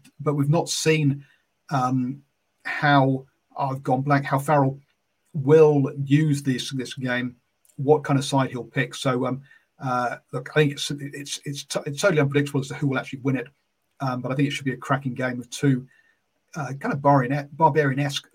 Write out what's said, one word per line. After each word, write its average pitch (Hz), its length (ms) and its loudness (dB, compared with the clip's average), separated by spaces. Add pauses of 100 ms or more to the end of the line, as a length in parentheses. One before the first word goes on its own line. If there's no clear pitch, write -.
(200)
but 143 140 -2
we've 143 160 0
not 165 180 0
seen, 151 560 0 (480)
um, 131 500 -2 (440)
how, 135 600 2 (320)
I've 135 260 -4
gone 131 180 0
blank, 139 240 2
how 143 120 -2
Farrell 139 420 2 (540)
will 151 600 6 (100)
use 143 400 4
this, 127 280 -2
this 127 220 -8
game, 123 440 -4 (400)
what 147 260 4
kind 139 160 2
of 131 60 -2
side 131 260 0
he'll 123 140 -8
pick. - 300 -4
So, 127 300 0
um, 131 160 -4 (400)
uh, 123 360 -2 (160)
look, 139 180 -10
I - 40 -20
think 151 180 4
it's, - 180 -8
it's, 143 540 -10
it's, 143 180 -10
t-, - 220 -6
it's 143 160 -8
totally 185 180 4
unpredictable 143 400 0
as - 80 -4
to - 80 -12
who 147 120 -4
will 131 120 0
actually 123 200 -8
win 131 180 -2
it, 120 100 -8 (540)
um, 127 200 -4
but 123 100 -6
I 127 40 -4
think 139 120 2
it 139 40 -6
should - 140 -8
be 127 80 -2
a 123 40 -8
cracking 135 360 -4
game 123 240 -4
with 123 120 -12
two, 131 380 0 (680)
uh, 135 240 -8
kind 240 140 -4
of 143 80 -6
barbarian-, 143 520 2
barbarian-esque 143 800 0